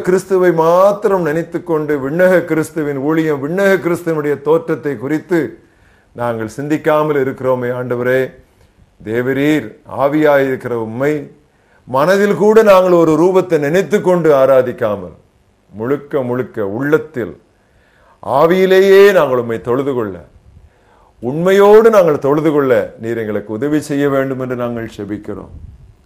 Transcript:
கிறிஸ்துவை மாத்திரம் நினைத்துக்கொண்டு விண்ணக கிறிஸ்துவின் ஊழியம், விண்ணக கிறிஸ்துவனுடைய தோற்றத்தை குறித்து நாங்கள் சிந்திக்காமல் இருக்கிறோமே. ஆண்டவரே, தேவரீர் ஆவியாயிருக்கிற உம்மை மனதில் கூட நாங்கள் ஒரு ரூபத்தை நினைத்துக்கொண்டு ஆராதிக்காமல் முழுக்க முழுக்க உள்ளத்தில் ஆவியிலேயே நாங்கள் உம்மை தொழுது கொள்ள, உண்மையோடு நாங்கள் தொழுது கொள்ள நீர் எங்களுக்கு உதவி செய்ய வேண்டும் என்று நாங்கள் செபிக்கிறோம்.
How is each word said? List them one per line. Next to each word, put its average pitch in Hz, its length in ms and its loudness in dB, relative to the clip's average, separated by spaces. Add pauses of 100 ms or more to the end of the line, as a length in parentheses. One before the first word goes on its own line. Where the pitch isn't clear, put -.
கிறிஸ்துவை 180 440 0 (120)
மாத்திரம் 190 680 2
நினைத்துக்கொண்டு 160 640 -4 (120)
விண்ணக 175 440 2
கிறிஸ்துவின் 151 500 -4 (100)
ஊழியம், 156 360 -2
விண்ணக 190 400 0
கிறிஸ்துவனுடைய 165 500 -4 (120)
தோற்றத்தை 151 460 -2 (100)
குறித்து 151 360 -4 (840)
நாங்கள் 113 360 -6
சிந்திக்காமல் 151 640 -2
இருக்கிறோமே. 127 560 -4
ஆண்டவரே, 123 420 -2 (880)
தேவரீர் 131 600 -2 (340)
ஆவியாயிருக்கிற 135 720 0 (120)
உம்மை 127 260 -4 (800)
மனதில் 196 480 2
கூட 214 140 4 (160)
நாங்கள் 185 300 6
ஒரு 160 100 2 (100)
ரூபத்தை 180 420 2
நினைத்துக்கொண்டு 175 640 0 (120)
ஆராதிக்காமல் 120 760 0 (560)
முழுக்க 135 560 -6
முழுக்க 120 380 -6 (120)
உள்ளத்தில் 143 540 -4 (1080)
ஆவியிலேயே 190 600 4 (180)
நாங்கள் 131 240 2
உம்மை 113 160 -6 (100)
தொழுது 135 280 -2
கொள்ள, 104 200 -6 (1120)
உண்மையோடு 202 680 6
நாங்கள் 156 300 2
தொழுது 151 300 2
கொள்ள 135 160 2 (300)
நீர் 113 200 -6
எங்களுக்கு 104 340 -6
உதவி 147 320 -2
செய்ய 143 160 -2 (100)
வேண்டும் 135 300 -4
என்று 127 180 -6
நாங்கள் 117 340 -8
செபிக்கிறோம். 98 580 -12 (520)